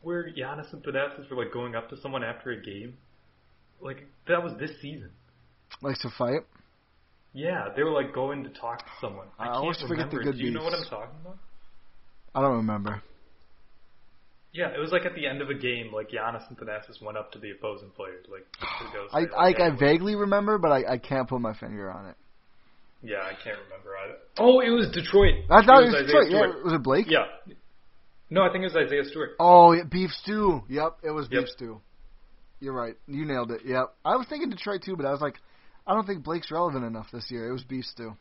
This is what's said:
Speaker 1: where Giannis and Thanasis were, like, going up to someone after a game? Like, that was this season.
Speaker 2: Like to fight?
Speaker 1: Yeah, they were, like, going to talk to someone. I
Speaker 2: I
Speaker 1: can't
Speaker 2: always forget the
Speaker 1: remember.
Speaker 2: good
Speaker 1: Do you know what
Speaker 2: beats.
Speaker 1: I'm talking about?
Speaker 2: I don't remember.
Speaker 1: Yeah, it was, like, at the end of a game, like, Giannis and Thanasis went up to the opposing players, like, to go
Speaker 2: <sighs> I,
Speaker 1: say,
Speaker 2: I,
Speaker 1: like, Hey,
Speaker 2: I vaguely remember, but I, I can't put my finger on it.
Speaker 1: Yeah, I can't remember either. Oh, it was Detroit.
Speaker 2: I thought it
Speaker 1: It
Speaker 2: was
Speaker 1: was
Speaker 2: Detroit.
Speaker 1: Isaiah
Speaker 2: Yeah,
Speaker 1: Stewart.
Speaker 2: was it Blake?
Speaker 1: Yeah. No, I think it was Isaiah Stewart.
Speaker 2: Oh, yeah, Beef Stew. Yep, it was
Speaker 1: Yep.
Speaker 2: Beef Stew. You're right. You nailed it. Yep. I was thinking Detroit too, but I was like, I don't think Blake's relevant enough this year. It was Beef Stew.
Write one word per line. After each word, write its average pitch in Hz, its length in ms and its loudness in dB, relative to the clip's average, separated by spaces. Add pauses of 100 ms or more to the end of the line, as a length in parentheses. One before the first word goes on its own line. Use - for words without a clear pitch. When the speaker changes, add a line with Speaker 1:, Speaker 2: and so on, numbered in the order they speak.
Speaker 1:
where 170 280 -6
Giannis 143 420 -10
and 143 100 -18
Thanasis 139 480 -6
were, 131 120 -8
like, 117 80 -8
going 120 240 -8
up 113 140 -8
to - 120 -16
someone 135 220 -6
after 120 280 -10
a 104 100 -10
game? 110 360 -14 (840)
Like, 135 240 -14 (220)
that 170 160 0
was 170 160 -10
this 156 200 -12
season. 143 300 -16 (720)
Speaker 2:
Like 135 200 -6
to 127 140 -10
fight? 127 260 -2 (920)
Speaker 1:
Yeah, 143 420 -6
they 135 60 -2
were, 156 100 0
like, 139 220 -2
going 139 300 -6
to 139 80 -14
talk 117 280 -10
to - 120 -18 (100)
someone. 95 260 -12 (120)
I 110 40 -8
Speaker 2:
I - 40 -8
Speaker 1:
can't 123 100 -4
Speaker 2:
always 160 240 -4
forget 160 300 -6
the 147 60 -6
Speaker 1:
remember. 139 60 -6 (100)
Speaker 2:
good 123 60 -8
Speaker 1:
Do 127 60 -4
you 120 60 -2
know 110 120 -6
what 170 100 -4
Speaker 2:
beats. 170 100 -6
Speaker 1:
I'm - 60 -14 (100)
talking 127 160 -14 (100)
about? 185 120 -14 (1000)
Speaker 2:
I 135 60 -2
don't 135 160 2
remember. 104 440 -4 (1500)
Speaker 1:
Yeah, 160 240 -4
it 147 40 -6
was, 156 120 -4
like, 180 140 2
at 175 80 -4
the 151 140 -6
end 135 160 -6
of 139 60 -10
a 143 40 -2
game, 123 400 -6
like, 107 160 -8
Giannis 113 400 -6
and 120 80 -20
Thanasis 107 460 -12
went 107 140 -10
up 107 160 -12
to 104 60 -20
the 104 120 -14
opposing 101 400 -12
players, 92 400 -16
like, 95 140 -18 (140)
to - 340 -10
go 101 160 -10
Speaker 2:
<sighs> - 40 -14
I, 156 120 0
Speaker 1:
say, 170 120 -8
Speaker 2:
I, 170 80 4
Speaker 1:
like, 180 120 4
Hey, 180 80 4
Speaker 2:
I 165 120 4
vaguely 165 380 4
remember, 202 420 2
but 165 140 2
I, 139 220 2
I 123 40 -2
can't 131 320 -4
put 127 100 -2
my 113 140 -4
finger 104 380 -12
on 95 160 -14
it. - 80 -20 (880)
Speaker 1:
Yeah, 107 180 -8
I 95 200 -10
can't 104 240 -10
remember 95 260 -18 (120)
either. 104 120 -14 (240)
Oh, 247 200 8
it 233 120 2
was 233 200 2
Detroit. 190 600 6
Speaker 2:
I 208 120 12
thought 254 200 12
it 240 60 6
Speaker 1:
It - 20 2
Speaker 2:
was - 20 2
Speaker 1:
was 139 140 2
Speaker 2:
Detroit. 147 180 8
Speaker 1:
Isaiah 180 140 2
Speaker 2:
Yeah, 208 120 4
Speaker 1:
Stewart. - 140 -8
Speaker 2:
was 165 80 0
it 151 100 0
Blake? 131 260 2
Speaker 1:
Yeah. 139 160 4 (1040)
No, 175 100 4
I 180 100 4
think 185 120 -4
it 175 100 -6
was - 20 0
Isaiah 139 300 0
Stewart. 147 340 -8
Speaker 2:
Oh, 175 340 12
yeah, 170 160 2
Beef 180 220 0
Stew. 196 560 -2
Yep, 151 360 -4
it 156 80 -4
was 151 200 -6
Speaker 1:
Yep. 123 100 2
Speaker 2:
Beef 123 80 -4
Stew. 113 320 -16 (760)
You're 135 140 -10
right. 117 220 -6 (120)
You 143 180 -6
nailed 123 260 -4
it. 117 140 -8
Yep. 127 280 -2 (100)
I 170 140 2
was 254 100 -2
thinking 302 220 -6
Detroit 202 340 -8
too, 190 140 -8
but 143 80 -4
I 135 60 -2
was 139 100 -4
like, 147 140 -4 (520)
I 185 60 0
don't 214 120 0
think 190 200 -8
Blake's 160 260 -6
relevant 156 320 -2
enough 113 300 -10
this 120 180 -12
year. 117 160 -8
It 123 60 -6
was 135 100 -10
Beef 127 220 -10
Stew. 110 360 -16